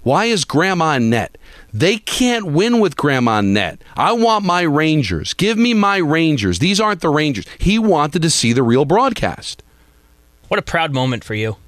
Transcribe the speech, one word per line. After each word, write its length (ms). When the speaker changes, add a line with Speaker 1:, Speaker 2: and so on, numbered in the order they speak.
Speaker 1:
why 220
is 200
Grandma 500
in 140
net? 280
They 240
can't 480
win 340
with 160
Grandma 440
in 140
net. 280
I 180
want 320
my 160
Rangers. 720
Give 240
me 160
my 240
Rangers. 640
These 200
aren't 220
the 80
Rangers." 360
He 200
wanted 440
to 80
see 240
the 100
real 220
broadcast. 800
Speaker 2:
What 120
a 40
proud 300
moment 300
for 120
you. 220